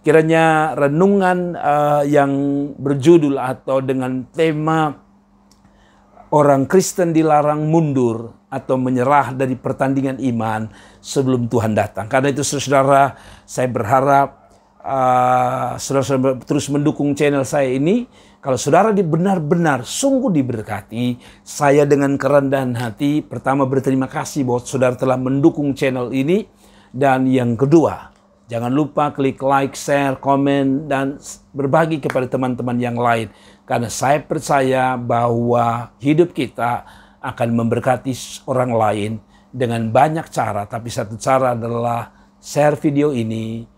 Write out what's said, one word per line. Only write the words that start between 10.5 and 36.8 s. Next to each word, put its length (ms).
sebelum 480
Tuhan 320
datang." 320
Karena 240
itu, 80
saudara, 720
saya 240
berharap, 800
eh, 960
saudara, 240
saudara 400
terus 320
mendukung 400
channel 320
saya 320
ini. 320
Kalau 160
saudara 400
di-, 80
benar-benar 800
sungguh 480
diberkati, 880
saya 400
dengan 320
kerendahan 560
hati, 480
pertama, 480
berterima 400
kasih 400
bahwa 160
saudara 320
telah 240
mendukung 560
channel 400
ini. 320
Dan 400
yang 320
kedua, 560
jangan 240
lupa 400
klik 320
like, 320
share, 480
komen, 640
dan 320
s-, 320
berbagi 480
kepada 320
teman-teman 480
yang 160
lain. 320
Karena 240
saya 320
percaya 720
bahwa 1040
hidup 320
kita 560